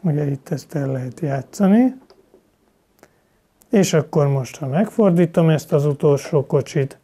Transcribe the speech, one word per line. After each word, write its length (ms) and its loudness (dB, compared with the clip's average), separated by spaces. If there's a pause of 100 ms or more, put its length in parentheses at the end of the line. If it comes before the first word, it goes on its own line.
ugye 240 -2
itt 240 -8
ezt 260 -10
el 160 -4
lehet 280 -8
játszani. 760 0 (1700)
És 240 2
akkor 340 0
most, 300 -4
ha 100 -10
megfordítom 800 2
ezt 240 -2
az 120 2
utolsó 600 0
kocsit 580 -4